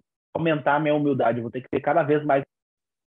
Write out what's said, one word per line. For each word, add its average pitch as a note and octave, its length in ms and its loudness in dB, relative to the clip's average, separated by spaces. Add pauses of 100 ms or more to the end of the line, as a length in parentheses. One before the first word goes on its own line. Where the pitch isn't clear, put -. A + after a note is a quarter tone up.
(340)
aumentar D3+ 420 0
a D3 40 2
minha D3+ 160 2
humildade, B2 440 0
eu A2+ 40 -6
vou A#2 80 -8
ter B2+ 100 -8
que - 80 -18
ter C3+ 120 -2
cada D#3 220 0
vez D3 200 0
mais, C#3 200 0 (720)